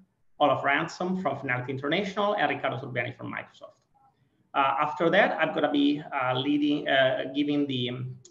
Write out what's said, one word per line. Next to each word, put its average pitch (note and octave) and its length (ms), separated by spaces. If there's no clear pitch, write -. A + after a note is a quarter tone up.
Olaf C3+ 240
Ransom E3 580
from B2+ 160
Finality B2+ 320
International, F#3+ 640
and D3 160
Riccardo C3 280
Turbiani A#2+ 380
from A#2 160
Microsoft. - 460
Uh, C3+ 280
after E3 280
that, F#3+ 300
I'm D#3 160
gonna D3 160
be, C#3+ 320
uh, B2+ 140
leading, D3 540
uh, C3+ 440
giving D3 360
the, B2 220
um, B2+ 260